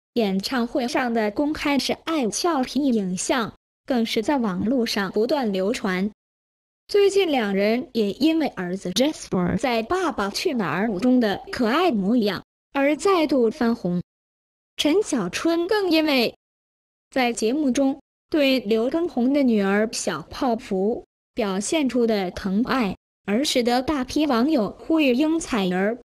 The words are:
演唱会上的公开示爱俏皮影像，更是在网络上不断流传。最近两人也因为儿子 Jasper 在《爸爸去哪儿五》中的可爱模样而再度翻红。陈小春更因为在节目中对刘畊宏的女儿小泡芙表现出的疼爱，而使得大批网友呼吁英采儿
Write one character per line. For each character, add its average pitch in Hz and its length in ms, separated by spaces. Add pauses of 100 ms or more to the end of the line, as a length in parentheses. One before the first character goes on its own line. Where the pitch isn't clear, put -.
(140)
演 196 240
唱 240 300
会 254 200
上 254 240
的 214 200
公 294 200
开 285 280
示 - 140 (100)
爱 302 260
俏 311 320
皮 254 180
影 214 380
像， 233 340 (360)
更 240 180
是 226 160
在 285 160
网 196 260
络 226 220
上 202 260
不 214 140
断 254 260
流 190 220
传。 196 380 (760)
最 403 220
近 381 220
两 214 240
人 220 380
也 208 180
因 320 260
为 302 120
儿 180 280
子 180 140
Jasper 185 680
在 233 300
《爸 359 240
爸 202 180
去 311 240
哪 185 220
儿 196 140
五》 196 100
中 254 200
的 214 220 (100)
可 254 140
爱 311 260
模 208 240
样 202 280 (300)
而 277 220
再 370 300
度 254 240
翻 233 240
红。 175 260 (760)
陈 311 240
小 233 280
春 339 380
更 415 220
因 320 160
为 262 300 (720)
在 240 240
节 226 200
目 285 180
中 269 280 (300)
对 269 300
刘 226 320
畊 330 160
宏 254 260
的 294 80
女 226 220
儿 208 280
小 175 380
泡 - 260
芙 214 480 (300)
表 196 260
现 285 300
出 240 160
的 202 260
疼 196 360
爱， 220 280 (300)
而 214 180
使 262 200
得 240 180
大 269 220
批 294 240
网 254 240
友 220 180 (100)
呼 320 200
吁 269 140
英 311 260
采 202 300
儿 196 280 (120)